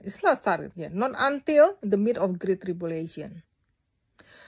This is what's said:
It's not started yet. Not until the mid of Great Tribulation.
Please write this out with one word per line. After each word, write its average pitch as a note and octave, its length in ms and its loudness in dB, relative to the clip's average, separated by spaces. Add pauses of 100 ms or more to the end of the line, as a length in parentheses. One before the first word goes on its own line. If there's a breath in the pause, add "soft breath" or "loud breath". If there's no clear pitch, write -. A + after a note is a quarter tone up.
It's - 180 -12
not E4+ 140 4
started E3 400 -2
yet. D3+ 160 -10
Not A#3+ 240 -2
until D4 640 4
the G3+ 160 -2
mid G#3+ 200 2
of F#3 220 -2
Great F#3 220 -2
Tribulation. E3 840 -8 (1040 loud breath)